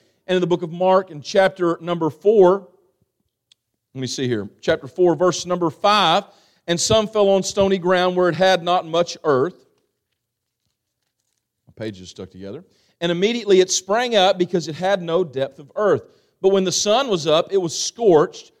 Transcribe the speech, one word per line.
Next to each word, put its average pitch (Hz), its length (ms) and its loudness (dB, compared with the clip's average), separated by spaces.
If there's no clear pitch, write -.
And 185 80 0
in 180 60 0
the 175 60 -4
book 170 140 -2
of 165 100 -10
Mark, 185 380 0
in 147 120 -16
chapter 185 600 0
number 165 300 -4
four, 196 580 4
let 131 80 -10
me 127 60 -6
see 131 200 -6
here, 107 220 -4
chapter 160 280 -2
four, 175 280 2
verse 175 300 -2
number 175 240 -2
five, 196 540 0
"And 170 120 -2
some 214 280 2
fell 208 220 2
on 196 140 2
stony 196 340 0
ground 180 380 0
where 180 140 2
it 160 60 -2
had 185 280 2
not 175 220 -2
much 165 380 -2
earth." 151 440 0
My - 180 -14
page 98 160 -12
is 87 80 -20
stuck 95 220 -18
together. 98 340 -16
"And 175 120 -2
immediately 202 480 0
it 180 100 4
sprang 233 460 -2
up 185 220 2
because 175 300 -2
it 156 80 -10
had 185 260 -2
no 170 220 -2
depth 131 360 -8
of 143 160 -20
earth. 190 280 0
But 196 80 2
when 196 140 0
the 180 80 -4
sun 233 360 0
was 170 200 -4
up, 165 260 0
it 196 40 2
was 175 220 -6
scorched, - 800 0